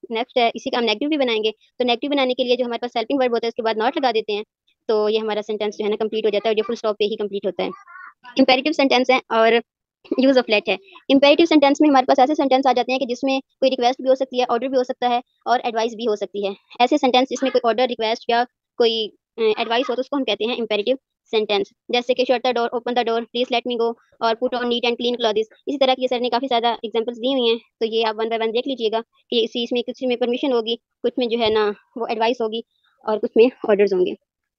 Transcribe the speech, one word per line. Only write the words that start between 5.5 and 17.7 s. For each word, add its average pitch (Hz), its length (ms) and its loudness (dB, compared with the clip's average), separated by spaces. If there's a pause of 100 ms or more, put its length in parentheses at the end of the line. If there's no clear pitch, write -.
जो 214 60 -6
है 202 60 -2
ना, 208 60 -2
complete 220 300 -4
हो 214 40 2
जाता 202 200 0
है, 220 40 2
और 208 60 -4
ये - 20 0
फुल 226 140 -4
स्टॉप 214 240 -2
पे 214 60 0
ही 208 100 -2
कंप्लीट 202 300 -6
होता 185 180 -4
है। 180 60 -2 (720)
Imperative 269 340 4
sentence 254 380 2
है 247 100 2 (100)
और 226 300 4 (600)
use 262 160 6
of 247 120 4
let 208 200 2
है। 196 80 0 (320)
Imperative 285 360 6
sentence 285 360 4
में 302 80 6
हमारे 262 160 4
पास 269 140 2
ऐसे 269 160 4
sentence 269 320 2
आ 254 60 4
जाते 247 180 -2
हैं 262 80 0
कि 269 60 -2
जिसमें 262 360 -2 (180)
कोई 269 100 4
request 247 320 0
भी 262 80 0
हो 262 60 6
सकती 262 240 -4
है, 247 60 2
order 240 220 -2
भी 262 100 0
हो 254 60 2
सकता 247 240 -4
है, 240 140 0 (260)
और 233 120 2
advice 233 360 -4
भी 226 100 -6
हो 208 100 0
सकती 196 300 -6
है। 190 100 -4 (260)
ऐसे 247 160 4
sentence 254 320 2
जिसमें 262 220 -2
कोई 247 140 2
order, 233 220 2